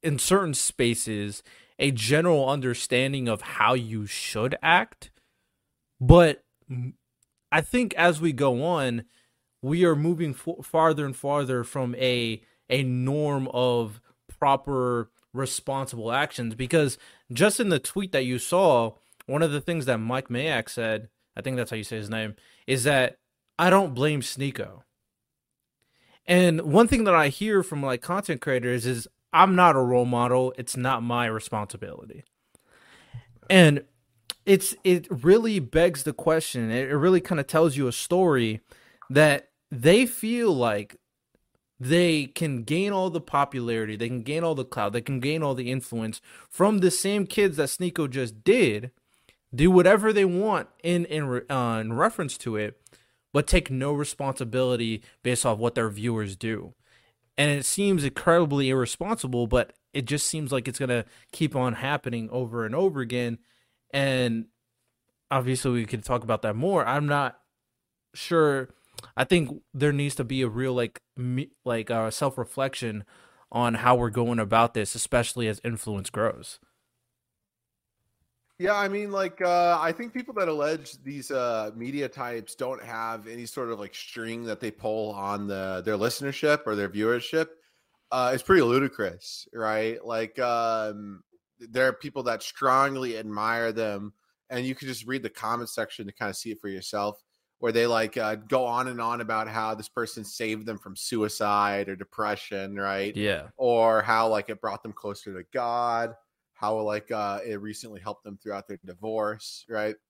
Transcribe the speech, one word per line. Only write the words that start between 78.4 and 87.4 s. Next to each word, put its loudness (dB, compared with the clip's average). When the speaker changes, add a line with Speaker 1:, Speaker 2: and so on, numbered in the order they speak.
Speaker 2:
Yeah, 0
I 0
mean, -6
like, -4
uh, 4
I 0
think -10
people -10
that -2
allege -4
these, -12
uh, -2
media -6
types -10
don't -8
have -8
any -14
sort -8
of, -8
like, -14
string -10
that -8
they -6
pull -6
on -6
the, -6
their -2
listenership -2
or -2
their -4
viewership, -2